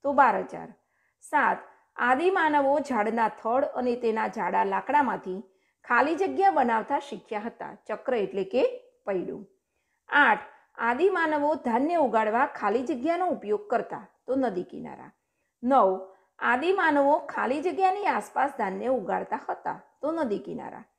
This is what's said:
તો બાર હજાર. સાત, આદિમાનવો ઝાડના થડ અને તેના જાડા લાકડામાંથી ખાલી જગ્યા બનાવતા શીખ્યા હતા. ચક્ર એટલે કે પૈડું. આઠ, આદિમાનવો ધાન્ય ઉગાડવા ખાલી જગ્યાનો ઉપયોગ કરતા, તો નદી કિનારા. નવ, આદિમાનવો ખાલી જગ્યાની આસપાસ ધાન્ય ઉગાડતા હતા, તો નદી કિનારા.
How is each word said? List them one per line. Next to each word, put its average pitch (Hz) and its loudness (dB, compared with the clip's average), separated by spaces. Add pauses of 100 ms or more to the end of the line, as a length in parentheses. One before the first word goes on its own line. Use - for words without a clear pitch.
તો 285 0
બાર 240 4
હજાર. 170 -10 (480)
સાત, - 2 (380)
આદિમાનવો 294 2
ઝાડના 220 0
થડ 247 -2
અને 247 -2
તેના 220 -2
જાડા 196 -2
લાકડામાંથી 196 -2 (400)
ખાલી 269 2
જગ્યા 359 2
બનાવતા 240 0
શીખ્યા 208 -10
હતા. 202 -12 (100)
ચક્ર 233 -4
એટલે 190 -2
કે 285 0 (240)
પૈડું. - -4 (640)
આઠ, 254 4 (400)
આદિમાનવો 302 2
ધાન્ય 285 0
ઉગાડવા 226 2
ખાલી 240 -2
જગ્યાનો 330 -2
ઉપયોગ 208 -2
કરતા, 190 -4 (200)
તો 254 0
નદી 196 -2
કિનારા. 135 -14 (520)
નવ, 214 4 (400)
આદિમાનવો 302 4
ખાલી 285 -4
જગ્યાની 381 0
આસપાસ 254 -2
ધાન્ય 196 -4
ઉગાડતા 196 -2 (100)
હતા, - -8 (200)
તો 294 -2
નદી 254 -2
કિનારા. 165 -12 (160)